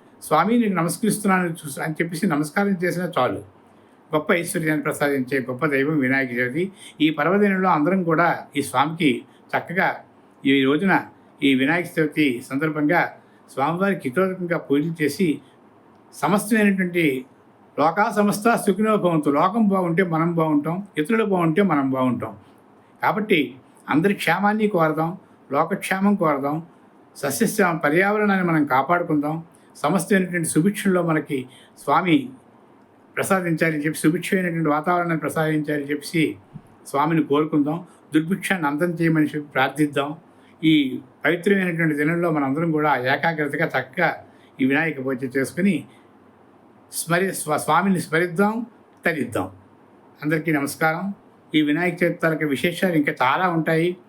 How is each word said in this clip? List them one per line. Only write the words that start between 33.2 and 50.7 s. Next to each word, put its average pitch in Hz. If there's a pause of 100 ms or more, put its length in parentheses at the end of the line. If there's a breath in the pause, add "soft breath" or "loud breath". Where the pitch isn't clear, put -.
చెప్పి, 156
సుభిక్షమైనటువంటి 165
వాతావరణాన్ని 170
ప్రసాదించాలని 147
చెప్పేసి 147 (500)
స్వామిని 156
కోరుకుందాం. 151 (300 loud breath)
దుర్భిక్షాన్ని 165
అంతం 151
చేయమని 165
చెప్పి 147
ప్రార్థిద్దాం. 143 (480 loud breath)
ఈ 139 (240)
పవిత్రమైనటువంటి 170
దినంలో 165
మనందరం 151
కూడా 151
ఏకాగ్రతగా 143
చక్కగా - (360 loud breath)
ఈ 135
వినాయక 139
పూజ 131
చేసుకుని 156 (1080 loud breath)
స్మరి-, 175
స్వ-, 151
స్వామిని 175
స్మరిద్దాం, 190 (380)
తరిద్దాం. 107 (720)
అందరికీ 156
నమస్కారం. 160 (400)